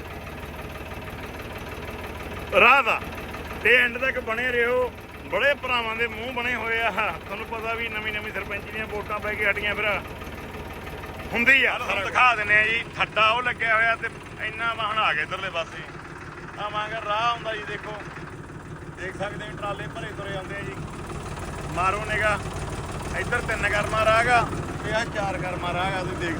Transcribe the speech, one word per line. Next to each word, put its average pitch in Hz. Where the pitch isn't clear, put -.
ਰਾਹ 254
ਦਾ, 202
ਤੇ 233
ਐਂਡ 240
ਤੱਕ 254
ਬਣੇ 240
ਰਹੋ। 240
ਬੜੇ 254
ਭਰਾਵਾਂ 240
ਦੇ 233
ਮੂੰਹ 220
ਬਣੇ 240
ਹੋਏ 226
ਆ। 226
ਤੁਹਾਨੂੰ 196
ਪਤਾ 226
ਵੀ 233
ਨਵੀਂ 214
ਨਵੀਂ 208
ਸਰਪੰਚੀ 202
ਦੀਆਂ 220
ਵੋਟਾਂ 208
ਪੈ 208
ਕੇ 208
ਹਟੀਆਂ, 202
ਫਿਰ 202
ਹੁੰਦੀ 254
ਆ। 208
ਤੁਹਾਨੂੰ 202
ਦਿਖਾ 233
ਦਿੰਦੇ 208
ਆ 214
ਜੀ, 226
ਠੱਡਾ 208
ਉਹ 240
ਲੱਗਿਆ 226
ਹੋਇਆ 226
ਤੇ 226
ਇੰਨਾ 226
ਵਾਹਨ 220
ਆ 180
ਗਿਆ 151
ਇੱਧਰਲੇ 185
ਪਾਸੇ। 160
ਆ 208
ਵਾਂਗ 214
ਰਾਹ 220
ਆਉਂਦਾ 226
ਜੀ, 208
ਦੇਖੋ, 208
ਦੇਖ 185
ਸਕਦੇ 190
ਹੋ 214
ਟਰਾਲੇ 202
ਭਰੇ 220
ਤੁਰੇ 196
ਆਉਂਦੇ 185
ਆ 202
ਜੀ। 196
ਮਾਰੋ 190
ਨਿਗਾ, 214
ਇੱਧਰ 233
ਤਿੰਨ 208
ਕਰਮਾ 208
ਰਾਹ 220
ਗਾ 240
ਤੇ 214
ਆਹ 226
ਚਾਰ 196
ਕਰਮਾ 175
ਰਾਹ 185
ਗਾ, 196
ਤੁਸੀਂ 180
ਦੇਖ 160